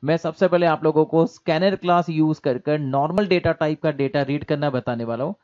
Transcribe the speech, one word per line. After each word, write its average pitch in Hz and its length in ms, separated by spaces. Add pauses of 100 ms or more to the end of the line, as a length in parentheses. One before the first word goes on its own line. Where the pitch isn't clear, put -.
मैं 151 140
सबसे 170 320
पहले 175 180
आप 156 180
लोगों 156 200
को 160 220
scanner 180 500
class 175 320
use 156 320
कर 127 180
कर 151 200
normal 147 480
data 175 260
type 156 300
का 156 100
data 139 300
read 143 220
करना 147 260
बताने 123 340
वाला 117 200
हूँ। 123 200